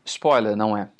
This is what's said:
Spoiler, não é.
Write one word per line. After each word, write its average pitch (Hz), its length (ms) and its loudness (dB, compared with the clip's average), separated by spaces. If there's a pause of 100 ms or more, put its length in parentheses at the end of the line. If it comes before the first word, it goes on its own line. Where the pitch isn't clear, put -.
Spoiler, 113 520 0
não 107 200 0
é. 101 120 -6 (120)